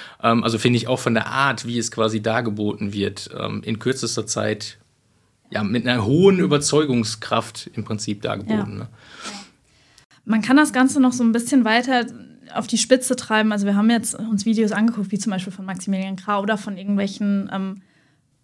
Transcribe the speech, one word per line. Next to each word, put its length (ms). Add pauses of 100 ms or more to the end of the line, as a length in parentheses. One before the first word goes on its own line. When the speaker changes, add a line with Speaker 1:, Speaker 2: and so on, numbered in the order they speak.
(220)
Speaker 1:
Ähm, 220
also 160
finde 180
ich 100
auch 120
von 160
der 120
Art, 380
wie 140
es 120
quasi 300
dargeboten 720
wird, 440
ähm, 280
in 140
kürzester 480
Zeit, 500 (760)
ja, 120
mit 220
einer 200
hohen 340
Überzeugungskraft 1400
im 80
Prinzip 400
dargeboten, 480
Speaker 2:
Ja. 140
Speaker 1:
ne? 20 (1400)
Speaker 2:
Man 160
kann 160
das 160
Ganze 280
noch 120
so 100
ein 100
bisschen 320
weiter 400 (480)
auf 140
die 100
Spitze 380
treiben. 360
Also 140
wir 100
haben 140
jetzt 260
uns 300
Videos 260
angeguckt, 400
wie 80
zum 120
Beispiel 220
von 120
Maximilian 500
Krah 240
oder 180
von 200
irgendwelchen, 760
ähm, 280 (600)